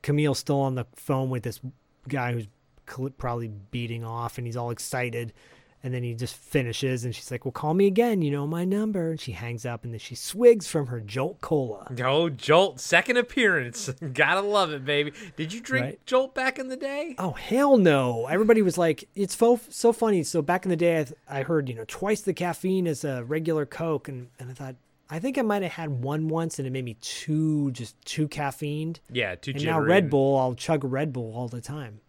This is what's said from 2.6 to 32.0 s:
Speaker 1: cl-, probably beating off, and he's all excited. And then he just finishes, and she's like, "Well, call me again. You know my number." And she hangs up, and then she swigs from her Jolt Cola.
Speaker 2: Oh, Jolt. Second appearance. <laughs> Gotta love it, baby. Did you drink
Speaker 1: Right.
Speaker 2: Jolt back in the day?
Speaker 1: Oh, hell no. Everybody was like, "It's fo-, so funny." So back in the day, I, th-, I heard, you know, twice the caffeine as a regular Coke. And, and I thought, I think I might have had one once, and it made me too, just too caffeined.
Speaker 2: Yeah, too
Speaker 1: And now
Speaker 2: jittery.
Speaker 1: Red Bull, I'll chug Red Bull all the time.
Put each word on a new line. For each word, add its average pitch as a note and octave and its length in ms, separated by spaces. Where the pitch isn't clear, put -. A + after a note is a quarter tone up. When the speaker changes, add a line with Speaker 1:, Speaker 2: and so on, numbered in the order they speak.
Speaker 1:
cl-, C3 220
probably A#2+ 380
beating A#2 340
off, A#2 340
and B2 80
he's A#2 100
all A#2+ 140
excited. A#2+ 600
And B2+ 80
then B2 120
he A#2+ 100
just A#2+ 220
finishes, B2+ 680
and B2 80
she's - 200
like, B2 120
"Well, C3+ 60
call D#3 240
me G3 140
again. G#3 340
You D3 80
know C#3+ 160
my E3+ 180
number." G3 460
And D#3 100
she A#2 120
hangs A#2 340
up, A#2+ 160
and A#2+ 100
then A2 60
she - 160
swigs A3+ 540
from C#3+ 180
her A#2+ 140
Jolt A2+ 400
Cola. C3 520
Speaker 2:
Oh, D3+ 240
Jolt. D3+ 500
Second F3 380
appearance. F#3+ 760
<laughs> C#3+ 100
Gotta D3+ 300
love G3+ 280
it, C#3+ 140
baby. D3 280
Did D#3 180
you A#3 80
drink A#3 240
Speaker 1:
Right. - 220
Speaker 2:
Jolt C4 300
back C4 240
in C4 80
the C4 80
day? C#4 420
Speaker 1:
Oh, F3+ 140
hell C4+ 460
no. B2+ 500
Everybody G#3+ 340
was F3+ 160
like, E3 380
"It's G3 180
fo-, A#3 240
so A#3 220
funny." G#3+ 300
So D#3+ 180
back F3 240
in F#3+ 40
the F3 80
day, E3+ 240
I, - 20
th-, D3 160
I C#3 140
heard, D3+ 260
you B2 60
know, A2+ 140
twice G3+ 320
the F#3 140
caffeine F3+ 520
as D3+ 160
a C3 220
regular D#3 420
Coke. D#3+ 400
And, B2 220
and B2 120
I C3 40
thought, C3 220
I D#3 80
think B3+ 180
I C#4 60
might G#3 220
have E3 80
had D#3+ 180
one D#3 240
once, D#3+ 320
and C3+ 80
it - 20
made C3 140
me A#2 160
too, D3+ 720
just A#2 320
too D#3 240
caffeined. D3+ 720
Speaker 2:
Yeah, A2 240
too - 160
Speaker 1:
And C#3+ 140
now D#3+ 160
Speaker 2:
jittery. C#3+ 80
Speaker 1:
Red F3 220
Bull, C3+ 280
I'll B2+ 160
chug C#3+ 300
Red C#3 280
Bull A#2 220
all B2 140
the A#2 120
time. A#2 480